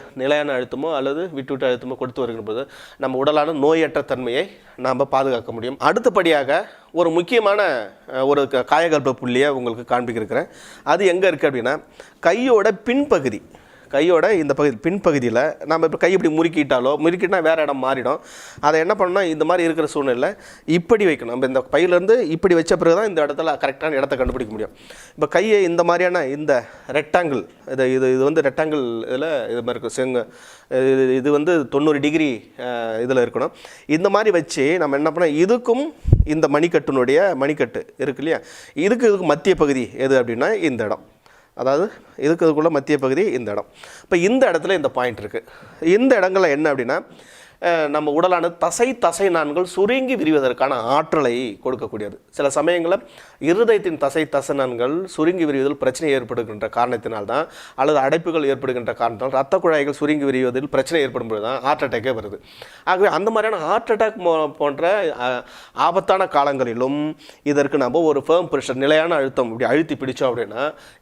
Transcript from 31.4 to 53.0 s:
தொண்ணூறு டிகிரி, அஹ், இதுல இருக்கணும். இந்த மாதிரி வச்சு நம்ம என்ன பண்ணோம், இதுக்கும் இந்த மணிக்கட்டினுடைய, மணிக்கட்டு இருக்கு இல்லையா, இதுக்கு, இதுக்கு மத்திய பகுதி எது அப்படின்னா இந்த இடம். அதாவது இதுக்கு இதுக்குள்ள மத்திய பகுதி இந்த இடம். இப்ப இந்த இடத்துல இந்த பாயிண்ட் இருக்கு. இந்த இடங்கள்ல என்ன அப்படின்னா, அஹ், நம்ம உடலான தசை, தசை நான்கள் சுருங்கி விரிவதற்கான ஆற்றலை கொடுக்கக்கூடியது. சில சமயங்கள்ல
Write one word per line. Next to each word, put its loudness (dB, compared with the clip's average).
தொண்ணூறு 2
டிகிரி, 2
அஹ், -6
இதுல 2
இருக்கணும். -2
இந்த 2
மாதிரி 4
வச்சு 0
நம்ம 0
என்ன 0
பண்ணோம், 0
இதுக்கும் 2
இந்த 2
மணிக்கட்டினுடைய, 2
மணிக்கட்டு -2
இருக்கு -6
இல்லையா, -2
இதுக்கு, 2
இதுக்கு 2
மத்திய 2
பகுதி 0
எது 2
அப்படின்னா 0
இந்த -2
இடம். -6
அதாவது 0
இதுக்கு 0
இதுக்குள்ள 2
மத்திய 0
பகுதி -2
இந்த -6
இடம். -8
இப்ப -2
இந்த 2
இடத்துல 0
இந்த 0
பாயிண்ட் -4
இருக்கு. -10
இந்த 4
இடங்கள்ல 2
என்ன 0
அப்படின்னா, -2
அஹ், 0
நம்ம -2
உடலான 2
தசை, -2
தசை 0
நான்கள் 0
சுருங்கி 0
விரிவதற்கான 0
ஆற்றலை 2
கொடுக்கக்கூடியது. -6
சில -2
சமயங்கள்ல 0